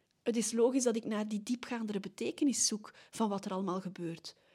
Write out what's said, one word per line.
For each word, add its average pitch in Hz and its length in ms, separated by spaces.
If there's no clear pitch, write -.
Het 233 140
is 208 160
logisch 240 300
dat 233 140
ik 226 80
naar 214 240
die 214 140
diepgaandere 226 580
betekenis 240 680
zoek 214 280
van 226 180
wat 196 160
er 196 80
allemaal 190 280
gebeurt. 170 540